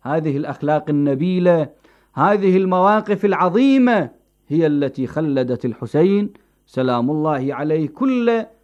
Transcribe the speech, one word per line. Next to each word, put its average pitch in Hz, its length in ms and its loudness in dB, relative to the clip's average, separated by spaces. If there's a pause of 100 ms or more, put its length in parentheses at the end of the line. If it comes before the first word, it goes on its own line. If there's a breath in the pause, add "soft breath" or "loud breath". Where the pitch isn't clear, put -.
هذه 151 340 -2
الأخلاق 147 540 -2
النبيلة، 160 760 0 (460 soft breath)
هذه 190 420 2
المواقف 196 680 0
العظيمة 202 840 2 (380)
هي 160 180 2
التي 139 400 -2
خلدت 131 580 -2
الحسين 165 680 0 (340 soft breath)
سلام 127 440 -2
الله 147 440 -2
عليه 156 340 -2
كل 233 560 -2 (200)